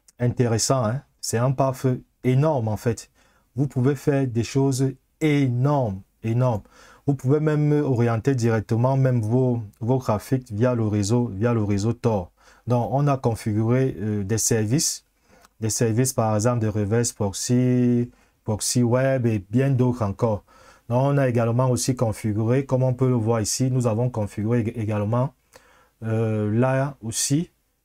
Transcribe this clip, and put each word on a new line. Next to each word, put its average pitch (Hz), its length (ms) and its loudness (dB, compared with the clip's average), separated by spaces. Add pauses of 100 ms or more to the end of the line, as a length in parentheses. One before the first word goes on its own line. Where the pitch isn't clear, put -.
(200)
intéressant, 117 640 0
hein. 117 180 -4 (200)
C'est - 160 -4
un 127 120 2
paf 135 360 -2 (380)
énorme 131 440 2
en 107 80 -2
fait. - 340 -6 (460)
Vous 147 100 0
pouvez 135 300 0
faire 139 300 0
des 113 180 -2
choses 135 480 0 (280)
énormes, 131 840 0 (200)
énormes. 113 400 0 (440)
Vous 143 80 2
pouvez 135 260 2
même 151 320 2
orienter 127 600 2
directement 117 640 0
même 131 240 2
vos, 120 420 0 (180)
vos 123 180 0
graphiques 127 540 -2
via 120 220 2
le 113 120 0
réseau, 107 400 0
via 107 280 -2
le 110 100 0
réseau 101 280 0
Tor. 107 380 -2 (360)
Donc, 117 260 0
on 143 160 2
a 135 80 2
configuré, 117 840 0
euh, 104 240 -2
des 104 160 -2
services, 113 680 0 (560)
des 110 100 -2
services 120 420 0
par 110 220 0
exemple 117 260 0
de 110 80 0
reverse 107 440 0
proxy, 123 1000 0 (340)
proxy 113 380 0
web 127 440 2
et 110 240 0
bien 127 200 2
d'autres 123 320 2
encore. 104 420 -2 (460)
Donc, 123 120 2
on 143 140 2
a 135 120 2
également 120 420 2
aussi 127 260 0
configuré, 113 680 -2
comme 131 160 0
on 131 120 0
peut 131 140 0
le 127 60 2
voir 113 260 0
ici, 127 300 -2
nous 127 160 0
avons 117 240 0
configuré 110 520 -2
ég-, 113 160 -4
également, 107 540 -2 (720)
euh, 110 500 -2
là 131 500 0
aussi, 139 480 -2 (340)